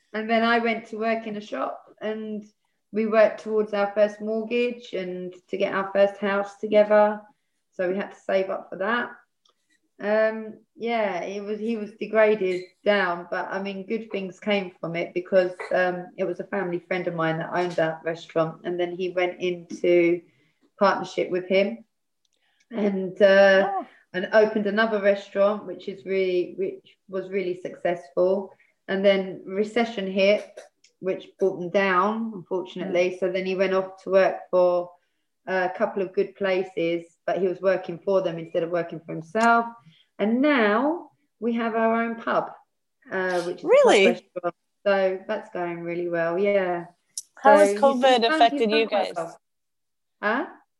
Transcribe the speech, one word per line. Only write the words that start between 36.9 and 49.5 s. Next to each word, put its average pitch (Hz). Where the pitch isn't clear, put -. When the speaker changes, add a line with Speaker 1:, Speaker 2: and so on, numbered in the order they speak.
Speaker 1:
but 165
he 190
was 175
working 180
for 190
them 165
instead 165
of 165
working 170
for 160
himself. 233
And 226
now 277
we 233
have 226
our 226
own 226
pub, 190
uh, 185
which 175
is -
Speaker 2:
Really? 415
Speaker 1:
a 240
pub -
restaurant. -
So 190
that's 214
going 175
really 175
well, 170
yeah. 190
Speaker 2:
How -
Speaker 1:
So -
Speaker 2:
has 302
Speaker 1:
he's, 208
Speaker 2:
covid 277
Speaker 1:
he's -
done, 226
Speaker 2:
affected 269
Speaker 1:
he's 220
Speaker 2:
you 226
Speaker 1:
done -
quite 190
Speaker 2:
guys? -
Speaker 1:
well. 165